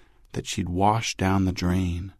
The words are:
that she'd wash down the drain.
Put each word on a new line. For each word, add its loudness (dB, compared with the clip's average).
that -6
she'd -4
wash 0
down 2
the 2
drain. -2